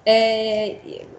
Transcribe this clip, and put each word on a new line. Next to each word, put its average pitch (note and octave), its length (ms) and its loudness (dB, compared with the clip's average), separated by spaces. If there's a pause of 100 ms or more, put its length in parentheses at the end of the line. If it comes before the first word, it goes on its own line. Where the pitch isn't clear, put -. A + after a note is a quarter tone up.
E, A3 680 2 (420)